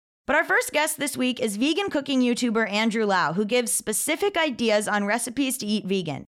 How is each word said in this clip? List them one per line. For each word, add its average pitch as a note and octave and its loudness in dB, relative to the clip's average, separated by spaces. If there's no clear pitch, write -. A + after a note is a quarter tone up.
But - 2
our E4 4
first G4 0
guest D4+ 0
this C#4+ -2
week B3+ -2
is G#3 -2
vegan D#4 0
cooking C#4 0
YouTuber A#3 2
Andrew G#3+ 0
Lau, F3+ 2
who G3+ 0
gives A#3 0
specific D#4+ -2
ideas A3+ 0
on G3+ 0
recipes A#3+ -2
to G#3 -8
eat G#3 0
vegan F3+ -2